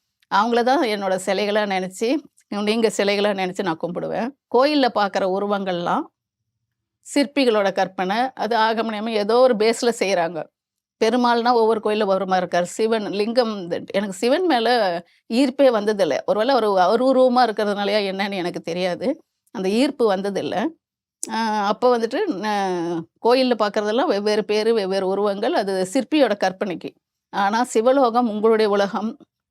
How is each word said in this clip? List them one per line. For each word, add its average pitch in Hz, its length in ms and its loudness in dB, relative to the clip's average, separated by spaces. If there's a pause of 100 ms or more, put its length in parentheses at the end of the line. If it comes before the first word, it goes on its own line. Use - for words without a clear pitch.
(300)
அவங்கள 233 320 2
தான் 262 200 2
என்னோட 202 340 -2 (100)
சிலைகளா 202 380 0 (120)
நினைச்சு, 185 340 -4 (600)
நீங்க 220 260 2
சிலைகளா 202 360 0 (100)
நினைச்சு 185 200 -4
நான் 170 200 -6
கும்பிடுவேன். 170 460 -6 (260)
கோயில்ல 269 400 4
பாக்குற 196 300 0 (120)
உருவங்கள்லாம் 196 680 -2 (1000)
சிற்பிகளோட 247 680 2
கற்பனை, 190 480 -2 (140)
அது 220 220 -2
ஆகம 220 380 0
நியமம் 214 300 -4
ஏதோ 220 140 2
ஒரு 254 180 6
பேஸ்ல 226 420 2
செய்றாங்க. 185 400 0 (680)
பெருமாள்னா 240 480 2
ஒவ்வொரு 226 320 2
கோயில்ல 214 160 0
ஒவ்வொரு 196 260 0
மாரி 185 200 0
இருக்காரு. 175 160 0
சிவன் 220 440 -2
லிங்கம், 214 520 -2
இந்த, 175 240 -6 (100)
எனக்கு 196 220 -4
சிவன் 294 320 0
மேல 226 540 0 (340)
ஈர்ப்பே 254 280 2
வந்ததில்ல. 208 640 2
ஒருவேளை 214 280 0
அவரு, 208 260 2
அவர் 220 220 4
உருவமா 254 480 4
இருக்கிறதுனாலயா 202 480 -2 (140)
என்னன்னு 202 220 -4
எனக்கு 175 260 -6
தெரியாது. 180 600 -4 (300)
அந்த 190 180 -6
ஈர்ப்பு 233 480 0
வந்ததில்ல. 190 500 -4 (640)
அ, 220 60 -8 (120)
அப்ப 214 500 0
வந்துட்டு, 233 280 -4
ந-, 185 760 -4 (260)
கோயில்ல 254 320 4
பார்க்கறதெல்லாம் 214 480 0
வெவ்வேறு 208 380 0
பேரு, 214 300 0
வெவ்வேறு 190 320 -2
உருவங்கள். 202 460 -2
அது 190 400 -2
சிற்பியோட 254 440 2
கற்பனைக்கு. 185 580 -4 (360)
ஆனா, 202 340 0
"சிவலோகம் 247 640 4
உங்களுடைய 214 420 2
உலகம். 202 460 -2 (340)